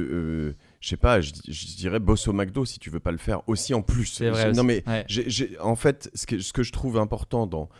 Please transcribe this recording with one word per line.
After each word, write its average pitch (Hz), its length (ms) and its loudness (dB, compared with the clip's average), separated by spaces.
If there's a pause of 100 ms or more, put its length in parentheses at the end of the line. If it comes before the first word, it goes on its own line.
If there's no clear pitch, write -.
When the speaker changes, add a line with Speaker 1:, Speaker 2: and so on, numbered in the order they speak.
(100)
Speaker 1:
euh, 80 440 -2 (260)
je - 80 -8
sais 85 80 -2
pas, 120 240 6
je, 73 120 -2 (160)
je - 180 -10 (100)
dirais 92 240 -2
bosse 104 280 2
au 104 40 2
McDo 98 320 0
si - 140 -8
tu - 120 -14
veux 80 100 -4
pas 87 120 -2
le 82 60 -4
faire - 300 -4
aussi 113 260 0
en 110 80 2
plus. 113 240 2
Speaker 2:
C'est - 240 -2
vrai 113 120 2
Speaker 1:
J'ai, 110 100 4
non, 120 120 6
Speaker 2:
aussi. - 20 6
Speaker 1:
mais 113 200 4
Speaker 2:
Ouais. 113 220 0
Speaker 1:
j'ai, 110 220 -2
j'ai, 113 300 -2
en 113 160 2
fait, - 380 2
ce - 120 -8
que, 113 140 0
ce - 120 -6
que 127 100 0
je 117 100 -4
trouve 123 260 -2
important 110 480 0
dans 80 220 -6 (100)